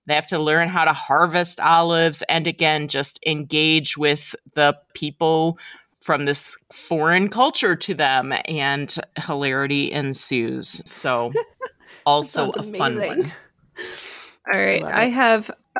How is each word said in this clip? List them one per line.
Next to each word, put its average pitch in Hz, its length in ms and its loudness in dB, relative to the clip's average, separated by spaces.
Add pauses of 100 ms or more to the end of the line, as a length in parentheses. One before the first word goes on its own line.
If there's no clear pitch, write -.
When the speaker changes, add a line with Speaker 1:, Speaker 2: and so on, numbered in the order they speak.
Speaker 1:
They 151 80 2
have 151 140 0
to 180 120 -2
learn 156 280 2
how 180 160 2
to 156 80 4
harvest 170 680 2
olives 165 680 4
and, 165 200 0
again, 156 400 0
just - 360 -4
engage 156 720 0
with 147 380 0 (200)
the 147 220 4 (180)
people 160 680 0 (400)
from 147 240 -2
this 143 320 0 (160)
foreign 170 560 0
culture 226 480 2
to 180 180 -4
them, 135 380 0 (140)
and 139 500 -2 (200)
hilarity 139 760 -2
ensues. 127 960 -4
So 120 420 -2 (360)
Speaker 2:
<laughs> - 380 -10
Speaker 1:
also 202 440 2
Speaker 2:
Sounds - 60 -6 (180)
Speaker 1:
a 196 40 -10
fun 139 160 0
Speaker 2:
amazing. 196 300 -4
Speaker 1:
one. - 80 -10 (1200)
Speaker 3:
All 196 80 0
right. 196 220 2
Speaker 2:
Love 156 120 -6
Speaker 3:
I 220 100 4
Speaker 2:
it. 247 60 2
Speaker 3:
have 233 400 2 (300)